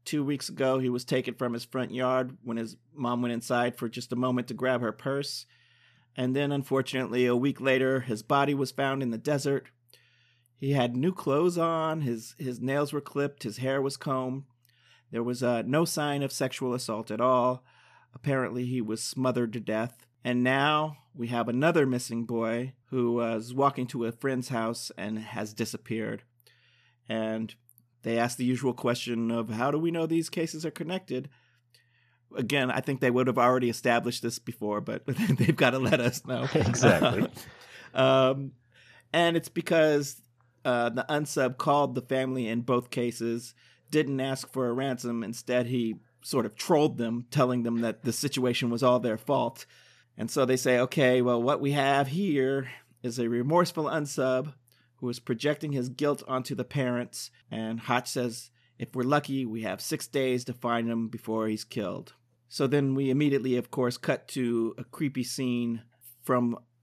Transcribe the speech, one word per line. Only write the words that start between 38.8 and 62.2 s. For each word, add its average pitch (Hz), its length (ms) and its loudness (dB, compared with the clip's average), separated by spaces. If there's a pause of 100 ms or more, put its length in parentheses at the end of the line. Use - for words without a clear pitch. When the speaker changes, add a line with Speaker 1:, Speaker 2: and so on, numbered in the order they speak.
Speaker 1:
and 170 240 4
it's 165 120 -2
because, 156 720 4 (420)
uh, 120 260 2
the 120 180 -2
unsub 147 500 0
called 143 380 2
the 131 60 -4
family 131 440 0
in 117 140 0
both 123 300 0
cases, 117 640 -2 (380)
didn't 139 300 2
ask 135 320 -4
for 131 160 0
a 117 40 0
ransom. 120 520 -2
Instead, 120 420 -2
he 117 300 -2 (260)
sort 120 240 -2
of 104 80 -6
trolled 151 440 4
them, 117 340 -2
telling 127 320 2
them 117 160 0
that 113 240 -2
the 120 80 0
situation 127 580 0
was 120 140 0
all 123 160 6
their 113 180 0
fault. 123 480 -2 (500)
And 113 140 -6
so 135 140 4
they 127 120 4
say, 127 220 4
"Okay, 127 420 4
well, 120 220 4
what 139 180 2
we 139 120 0
have 139 340 2
here 139 640 0 (320)
is 120 160 -4
a 120 100 0
remorseful 151 580 2
unsub 139 640 -2 (460)
who 127 100 -6
is 117 100 -6
projecting 147 540 -2
his 127 160 -2
guilt 143 400 0
onto 131 260 -4
the 123 80 -4
parents." 123 720 -4 (180)
And 113 300 -6
Hotch 123 280 0
says, 120 440 -4 (260)
"If - 160 -10
we're 127 80 -2
lucky, 135 420 0
we 110 180 -6
have 98 180 -4
six - 260 -4
days 127 380 0
to - 80 -8
find 117 360 -2
him 117 200 -2
before 110 400 -4
he's 107 160 -4
killed." - 480 -8 (340)